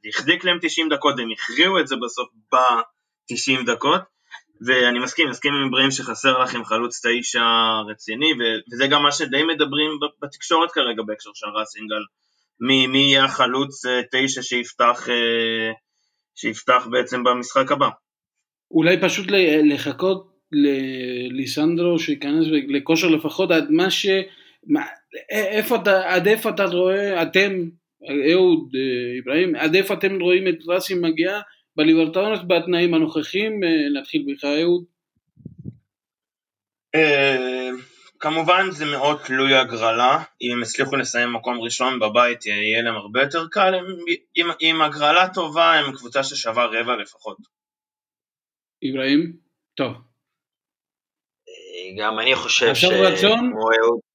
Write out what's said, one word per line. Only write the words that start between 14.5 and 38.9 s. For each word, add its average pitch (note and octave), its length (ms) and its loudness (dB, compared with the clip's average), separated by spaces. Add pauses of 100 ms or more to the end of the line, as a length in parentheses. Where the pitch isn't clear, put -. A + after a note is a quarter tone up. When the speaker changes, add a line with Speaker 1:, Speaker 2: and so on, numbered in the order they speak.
Speaker 1:
אה, A2+ 600 -2 (640)
שיפתח B2 560 0
בעצם B2 320 -2
במשחק B2+ 480 0
הבא. C#3 180 2 (840)
Speaker 2:
אולי E3 300 4
פשוט F#3 300 0
ל-, D#3 420 4
לחכות F3 540 -4 (240)
לליסנדרו C3+ 1500 0
שייכנס D3 480 -2
ב-, C#3+ 240 0
לכושר D#3+ 360 0
לפחות, D#3+ 440 0
עד D3+ 200 2
מה F3+ 200 2
ש-, - 160 -2 (600)
מה, D3+ 140 2
א-, - 40 -8 (460)
איפה G#3+ 440 0
אתה, F#3 380 2
עד F3+ 140 2
איפה A3 220 2
אתה G#3 160 0
רואה, F#3 560 0
אתם, F#3+ 300 2 (580)
אהוד, D#3 680 4
אה, B2+ 480 -4
אברהים, D#3 320 0
עד D#3 200 0
איפה G3 180 2
אתם G3 260 -2
רואים F3+ 280 2
את E3+ 100 0 (100)
רסינג F3+ 380 -2
מגיעה F3 360 0 (340)
בליברטדורס E3 720 4
בתנאים E3+ 460 2
הנוכחיים? F#3 680 0
אה, D3 360 2
נתחיל C#3+ 280 -4
בך, C#3+ 180 -8
אהוד. E3+ 380 0 (2000)
Speaker 1:
אה, C3+ 760 2 (500)
כמובן F3 520 2
זה D3+ 140 -8
מאוד D3 400 0